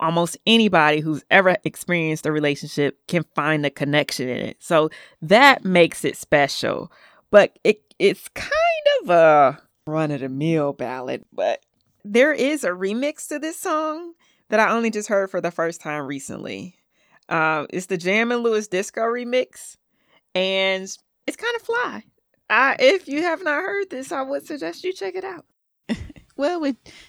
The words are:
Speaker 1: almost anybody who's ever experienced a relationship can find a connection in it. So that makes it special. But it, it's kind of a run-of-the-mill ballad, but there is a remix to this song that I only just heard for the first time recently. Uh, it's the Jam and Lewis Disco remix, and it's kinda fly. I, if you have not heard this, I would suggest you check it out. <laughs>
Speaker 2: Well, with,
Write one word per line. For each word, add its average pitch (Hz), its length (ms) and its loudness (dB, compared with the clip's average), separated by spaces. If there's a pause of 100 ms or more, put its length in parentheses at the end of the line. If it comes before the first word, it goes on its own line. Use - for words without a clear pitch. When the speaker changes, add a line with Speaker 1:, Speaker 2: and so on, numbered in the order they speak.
Speaker 1:
almost 170 360 0 (100)
anybody 185 540 4
who's 151 300 -4
ever 180 340 6
experienced 160 640 -4
a 156 60 0
relationship 147 760 -2
can 165 180 -2 (100)
find 147 300 0
a 139 60 0
connection 143 580 -2
in 123 100 -4
it. - 220 -8
So 156 300 2 (320)
that 240 420 6
makes 175 400 4
it - 120 -2
special. - 760 0 (400)
But 202 340 8
it, 208 180 0 (160)
it's 190 320 -2
kind - 200 -12 (520)
of 208 80 -6
a 151 500 6 (260)
run-of-the-mill 147 880 -2
ballad, 127 580 -8
but 98 320 -4 (400)
there 240 280 4
is 277 320 -2
a 180 60 0
remix 214 580 -6
to 294 100 -8
this 320 200 -8
song 320 560 -6 (360)
that 214 100 4
I 202 120 2
only 233 180 0
just 208 180 -8
heard 196 220 0
for 180 100 -4
the 170 100 -2
first 165 300 -4
time 151 260 -8
recently. 139 680 -12 (520)
Uh, 156 420 0
it's 185 160 -8
the 185 100 -4
Jam 208 340 0
and 240 120 -2
Lewis 214 260 0
Disco 190 320 -4
remix, 240 760 -4 (580)
and 190 480 0 (440)
it's - 100 -8
kinda 466 240 -6
fly. 453 440 -6 (460)
I, 247 280 2
if 330 300 4
you 285 140 -4
have 349 200 -2
not 302 200 -2
heard 392 280 -4
this, 262 220 -10
I 269 100 -4
would 285 240 -8
suggest 320 380 -10
you 370 80 -2
check 381 220 -8
it 370 100 -8
out. 370 220 -12 (420)
<laughs> - 80 -2 (400)
Speaker 2:
Well, 320 240 -2
with, 277 140 -2 (340)